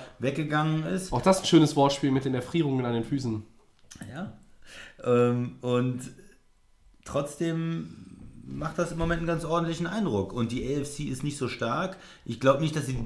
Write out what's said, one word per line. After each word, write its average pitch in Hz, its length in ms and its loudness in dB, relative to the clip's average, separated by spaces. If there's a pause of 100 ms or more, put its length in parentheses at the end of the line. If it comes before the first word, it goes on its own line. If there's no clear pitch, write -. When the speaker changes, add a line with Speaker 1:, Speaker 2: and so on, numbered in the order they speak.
(200)
Speaker 1:
weggegangen 151 680 0
ist. 185 280 -4
Speaker 2:
Auch 120 80 0
das 190 180 6
ein - 60 -8
schönes 151 320 8
Wortspiel 139 340 4
mit 131 140 2
den 131 100 0
Erfrierungen 131 500 0
an 120 80 0
den 113 120 0
Füßen. 120 360 -2 (720)
Speaker 1:
Ja. 180 200 -10 (720)
Ähm, 120 560 4
und 123 400 0 (1040)
trotzdem 165 880 -2 (500)
macht 143 320 -6
das 175 140 0
im 160 60 -6
Moment 165 220 0
einen 165 80 -2
ganz 160 180 0
ordentlichen 165 420 0
Eindruck. 170 460 0
Und 113 180 0
die 127 160 -4
A 143 140 0
F - 100 -6
C 151 120 -8
ist 131 200 -4
nicht 147 140 -4
so 127 100 -2
stark. 143 500 -4 (280)
Ich 113 140 -6
glaub 135 200 6
nicht, 156 160 0
dass 139 120 -2
sie 131 80 -2
die 117 100 -2